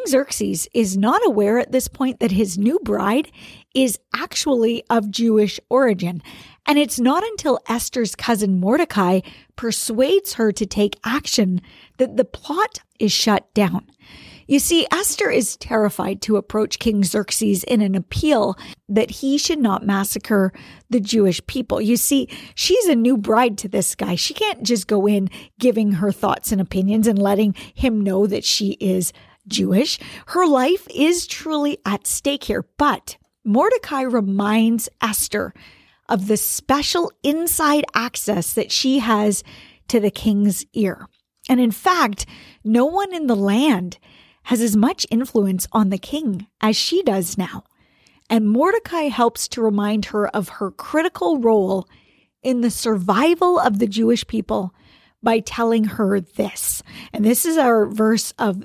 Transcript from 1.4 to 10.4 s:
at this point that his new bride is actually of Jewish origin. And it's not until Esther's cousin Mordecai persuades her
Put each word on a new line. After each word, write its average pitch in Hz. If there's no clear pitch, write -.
at -
this 262
point 262
that 233
his 190
new 233
bride 214
is 262
actually 240
of 214
Jewish 214
origin. 185
And 294
it's 294
not 285
until 403
Esther's 233
cousin 196
Mordecai 190
persuades 254
her 220